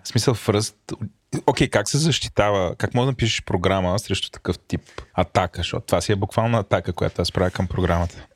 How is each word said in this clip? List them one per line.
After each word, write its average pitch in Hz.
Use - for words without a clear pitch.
В -
смисъл, 120
в -
Rust, 107
окей, 139
как 104
се 147
защитава, 104
как -
може 123
да 135
напишеш 113
програма 92
срещу -
такъв -
тип -
атака? 90
Защото -
това 90
си 107
е 101
буквално 113
атака, 95
която 92
аз -
правя 92
към 95
програмата. 87